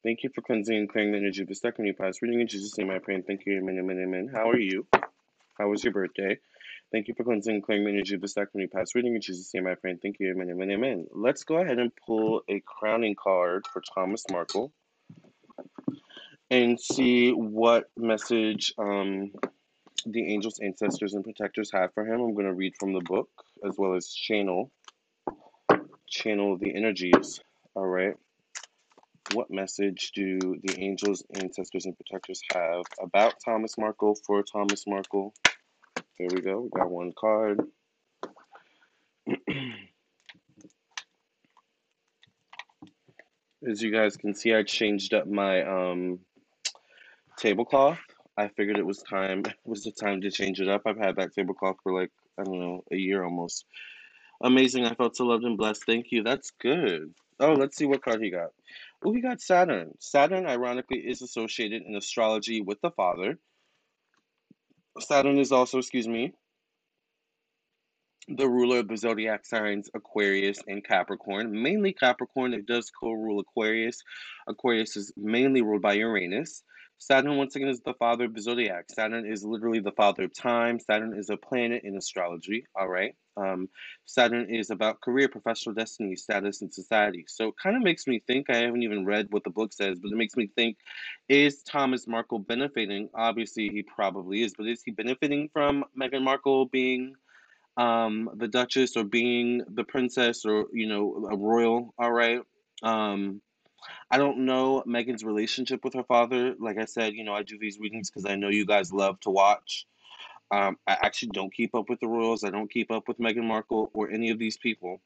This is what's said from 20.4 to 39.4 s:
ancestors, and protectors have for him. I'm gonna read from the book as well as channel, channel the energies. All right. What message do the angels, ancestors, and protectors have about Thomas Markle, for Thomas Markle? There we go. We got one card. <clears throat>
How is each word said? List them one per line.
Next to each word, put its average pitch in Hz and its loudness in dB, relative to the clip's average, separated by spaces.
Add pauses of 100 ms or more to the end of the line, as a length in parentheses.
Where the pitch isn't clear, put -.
ancestors, 98 -4
and 98 -4
protectors 104 -6
have 92 0
for 107 -4
him. 113 -2
I'm 117 -2
gonna 98 0
read 92 -2
from 98 -4
the 95 0
book 90 -2 (360)
as 95 -4
well 95 2
as 90 -2
channel, 101 -2 (1400)
channel 101 0
the 98 -4
energies. 92 2 (340)
All 95 -4
right. 92 0 (1160)
What - -2
message 98 -4
do 92 -2
the 92 -6
angels, 98 -2 (120)
ancestors, 92 -6
and 90 -8
protectors - -12 (120)
have 87 -2 (180)
about 98 4
Thomas 110 -2
Markle, 107 0 (120)
for 101 2
Thomas 101 -2
Markle? 101 -4 (840)
There 90 -4
we 92 -2
go. 95 -4
We 123 -8
got 90 -2
one 87 -6
card. 107 0 (1600)
<clears throat> - -4 (4000)